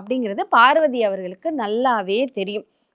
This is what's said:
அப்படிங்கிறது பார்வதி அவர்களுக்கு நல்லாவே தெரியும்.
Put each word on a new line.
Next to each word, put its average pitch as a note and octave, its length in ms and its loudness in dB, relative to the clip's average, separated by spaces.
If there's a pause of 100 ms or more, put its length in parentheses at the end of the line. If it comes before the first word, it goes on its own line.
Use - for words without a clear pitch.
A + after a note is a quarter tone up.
அப்படிங்கிறது G#3+ 400 -4
பார்வதி C4 640 4
அவர்களுக்கு F#3+ 540 -4
நல்லாவே A3+ 760 -2
தெரியும். G3+ 320 -6 (300)